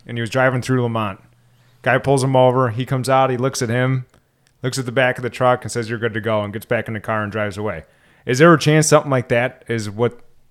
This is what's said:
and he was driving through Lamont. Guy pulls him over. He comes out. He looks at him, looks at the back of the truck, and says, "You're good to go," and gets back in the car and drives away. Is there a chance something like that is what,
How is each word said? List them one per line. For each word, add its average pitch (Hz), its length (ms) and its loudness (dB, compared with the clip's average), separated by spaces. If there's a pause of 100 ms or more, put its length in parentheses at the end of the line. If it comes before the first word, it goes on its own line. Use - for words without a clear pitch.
and 117 120 -10
he 117 40 -4
was 117 80 -6
driving 131 320 0
through 127 220 0
Lamont. 110 360 -4 (640)
Guy 123 160 2
pulls 135 260 2
him 135 120 2
over. 127 340 4
He 117 160 -4
comes 127 240 -2
out. 131 200 4
He 127 80 -2
looks 131 240 -4
at 120 80 -2
him, 127 360 0 (580)
looks 127 140 -4
at 131 80 -4
the 123 60 -8
back 127 260 0
of 123 60 -8
the 123 60 -4
truck, 123 340 0
and 107 80 -10
says, 117 180 -6
"You're 117 100 -6
good 110 140 -4
to 110 80 -6
go," 107 200 -2
and 101 120 -6
gets 110 120 -12
back 113 220 -4
in 117 60 -8
the 107 80 -8
car 110 220 -4
and 101 80 -6
drives 104 260 -6
away. 101 260 -8 (420)
Is 127 140 0
there 170 140 8
a 143 60 4
chance 151 280 2
something 147 240 4
like 131 180 -2
that 123 380 -2
is 113 220 -4
what, 113 300 -4 (320)